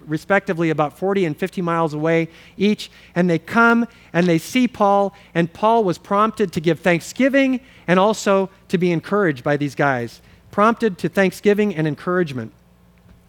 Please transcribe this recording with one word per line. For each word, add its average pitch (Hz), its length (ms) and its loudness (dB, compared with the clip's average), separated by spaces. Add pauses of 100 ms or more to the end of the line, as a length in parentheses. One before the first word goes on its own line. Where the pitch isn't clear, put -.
respectively 170 680 -2
about 151 300 -2
forty 196 260 0
and 151 100 -2
fifty 185 280 -6
miles 165 320 -2
away 165 340 0 (300)
each, 202 320 0 (240)
and 180 140 2
they 165 100 0
come 233 480 2 (260)
and 175 140 0
they 165 100 2
see 247 320 0
Paul, 202 460 0 (200)
and 170 160 0
Paul 226 340 0
was 175 120 -2
prompted 208 560 -2
to 175 80 -6
give 156 200 0
thanksgiving 254 800 0 (260)
and 180 120 2
also 196 520 0 (180)
to - 80 0
be 175 160 0
encouraged 160 500 -2
by 147 140 0
these 143 180 -6
guys. 131 460 -2 (300)
Prompted 214 480 0
to 175 100 -4
thanksgiving 202 640 0
and 156 120 -2
encouragement. 147 640 -4 (760)